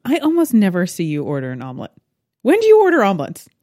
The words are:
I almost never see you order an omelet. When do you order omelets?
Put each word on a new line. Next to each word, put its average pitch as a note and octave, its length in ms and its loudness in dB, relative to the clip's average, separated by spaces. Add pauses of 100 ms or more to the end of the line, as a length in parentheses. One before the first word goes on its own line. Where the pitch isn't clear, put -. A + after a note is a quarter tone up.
I C#4 140 -2
almost D#4+ 340 0
never F#3+ 320 2
see F3 200 -6
you D3 180 -4
order C3 300 -6
an B2+ 100 -12
omelet. C3 300 -14 (500)
When D#4 160 2
do A4+ 80 0
you G#4+ 160 8
order E4+ 220 2
omelets? E3 440 -4 (140)